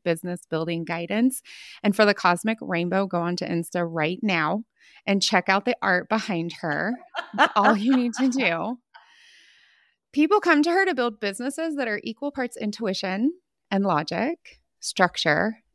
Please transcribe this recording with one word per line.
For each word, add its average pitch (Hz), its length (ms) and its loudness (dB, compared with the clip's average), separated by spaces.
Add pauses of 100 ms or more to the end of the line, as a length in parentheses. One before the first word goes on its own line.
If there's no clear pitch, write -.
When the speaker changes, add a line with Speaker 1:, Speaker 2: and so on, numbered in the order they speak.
Speaker 1:
business 175 460 -2
building 165 360 -2
guidance. 196 560 0 (420)
And 208 120 2
for 214 100 4
the 208 80 4
cosmic 196 480 0
rainbow, 180 460 0
go 175 140 -2
onto 175 240 -4
Insta 170 420 -4
right 165 340 -2
now 185 420 0 (420)
and 196 160 2
check 185 280 2
out 196 160 2
the 247 160 0
art 180 260 0
behind 185 540 -4
her. 160 320 -2 (400)
That's 240 220 4
all 220 200 6
you 240 220 2
need 240 160 0
to 262 160 0
do. 220 480 -2 (680)
Speaker 2:
<laughs> - 680 -20
Speaker 1:
People 320 260 4
come 320 240 4
to 339 80 2
her 381 140 4
to 359 100 0
build 240 240 -2
businesses 277 560 -4
that 262 120 -2
are 208 160 -4
equal 277 280 -6
parts 247 240 -6
intuition 208 800 -2 (360)
and 196 160 0
logic, 170 760 -2 (200)
structure 180 840 2 (120)